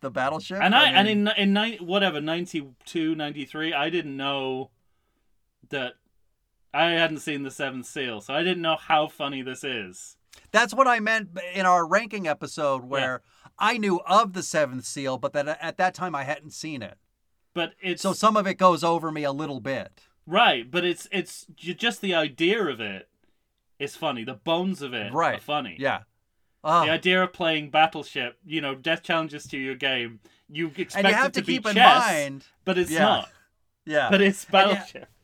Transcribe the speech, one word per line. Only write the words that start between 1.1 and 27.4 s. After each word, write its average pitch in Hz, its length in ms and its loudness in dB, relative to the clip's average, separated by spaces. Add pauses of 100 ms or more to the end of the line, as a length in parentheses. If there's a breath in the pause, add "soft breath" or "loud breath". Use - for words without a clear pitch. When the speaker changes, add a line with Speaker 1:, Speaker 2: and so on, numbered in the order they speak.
Speaker 2:
in, 220 100 2
in 196 160 4
ni-, 220 240 0
whatever, 180 420 0
ninety-two, 160 960 -4
ninety-three, 151 580 -6
I 147 160 0
didn't 151 280 -4
know 135 540 -4 (960)
that, 131 240 -6 (800)
I 165 180 4
hadn't 165 280 0
seen 143 240 -6
The 135 80 -8
Seventh 131 340 -6
Seal, 123 340 -6
so 139 140 -10
I 156 100 0
didn't 180 200 0
know 160 140 2
how 151 300 2
funny 139 360 -8
this 127 200 -10
is. 107 540 -8 (340 soft breath)
Speaker 1:
That's 220 220 2
what 262 140 4
I 240 120 2
meant 214 380 -2 (160)
in 190 120 0
our 180 220 6
ranking 202 400 0
episode, 147 540 -2
Speaker 2:
Yeah. 127 60 -16
Speaker 1:
where 131 340 -2 (380 soft breath)
I 226 180 4
knew 196 280 2
of 202 280 4
The 180 100 -8
Seventh 131 420 -2
Seal, 135 340 -6
but 139 140 -4
that 143 140 -2 (140)
at 160 160 -8
that 185 160 0
time 175 220 -8
I 139 80 -4
hadn't 143 280 -8
seen 151 300 -10
it. 90 160 -14 (560)
Speaker 2:
But 165 260 -4
it's 180 220 -4
Speaker 1:
So 196 120 0
some 214 220 2
of 202 120 2
it 185 80 -2
goes 175 280 4
over 165 280 0
me 151 120 -6
a 139 80 0
little 143 280 -6
bit. 113 420 -8 (240)
Speaker 2:
Right, 156 440 2
but 175 140 -2
it's, 175 280 -2
it's - 340 -6 (100)
ju-, 170 200 -10
just - 260 -4
the 185 140 0
idea 165 500 0
of 127 160 -4
it 98 260 -8 (680)
is 143 180 -8
funny. 131 280 -4
The 113 100 -8
bones 170 480 -2
of 131 120 -8
it 110 200 -6
Speaker 1:
Right. 143 240 0
Speaker 2:
are - 40 -10
funny. 135 380 -6
Speaker 1:
Yeah. 127 220 0 (640)
Ah. 160 220 4
Speaker 2:
The 151 60 2
idea 185 320 4
of 185 100 -4
playing 156 380 -2